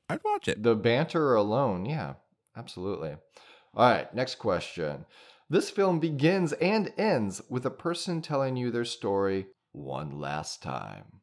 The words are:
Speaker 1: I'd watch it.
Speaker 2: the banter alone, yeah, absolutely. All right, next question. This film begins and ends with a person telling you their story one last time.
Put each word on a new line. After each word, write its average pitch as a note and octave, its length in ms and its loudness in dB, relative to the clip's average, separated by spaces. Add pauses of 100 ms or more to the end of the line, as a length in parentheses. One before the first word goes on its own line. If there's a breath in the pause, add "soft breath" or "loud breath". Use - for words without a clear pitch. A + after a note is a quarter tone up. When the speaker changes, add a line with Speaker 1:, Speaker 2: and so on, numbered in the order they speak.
Speaker 1:
I'd - 160 -4
watch G#4 240 0
it. G#2 140 -2
Speaker 2:
the A#2 120 6
banter C3 600 2
alone, G#2 500 2
yeah, A2 300 -4 (420)
absolutely. F2+ 580 -6 (580 soft breath)
All A#2 160 8
right, F2+ 240 2
next B2+ 220 -4
question. D#2+ 720 -2 (440 soft breath)
This E3 200 2
film F#3 300 2
begins D#3+ 540 2
and G3 440 0
ends C3 520 0
with B2+ 160 -2
a C3 40 -2
person E3+ 520 -4
telling C3+ 340 0
you B2 160 -2
their A#2+ 140 0
story G2 640 0 (260)
one C#2 440 -8
last D2 460 -8
time. G#1 400 -10 (200)